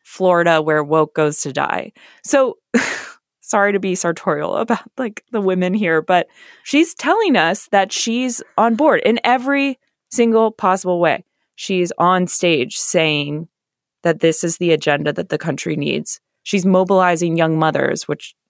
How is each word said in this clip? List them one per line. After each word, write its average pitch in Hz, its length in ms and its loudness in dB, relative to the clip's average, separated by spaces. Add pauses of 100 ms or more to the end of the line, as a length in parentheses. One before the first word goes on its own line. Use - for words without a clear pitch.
"Florida, 170 580 2
where 151 220 0
woke 151 320 0
goes 151 280 0
to 139 100 -8
die." - 400 -4 (320)
So, 269 340 0 (160)
<laughs> - 400 -4 (260)
sorry 202 320 0
to 196 80 0
be 190 140 -2
sartorial 165 640 -2
about, 233 240 -2 (160)
like, 226 340 -8
the 226 80 -2
women 180 320 0
here, 170 300 0
but 175 240 2 (380)
she's 311 300 0
telling 370 400 0
us 175 380 0
that 196 180 2
she's 240 520 -4 (160)
on 233 160 4
board 233 320 4
in 233 180 2
every 269 540 0 (320)
single 226 400 2
possible 185 500 0
way. 170 240 0 (300)
She's 180 420 -2
on 180 300 2
stage 160 500 0
saying 151 720 -2 (540)
that 165 180 -2
this 165 240 2
is 165 140 -4
the 175 120 0
agenda 151 440 0
that - 160 -8
the 156 80 -2
country 156 380 -6
needs. - 440 -6 (220)
She's 185 240 -2
mobilizing 180 720 2
young 160 200 2
mothers, 147 480 -2
which - 280 -8 (160)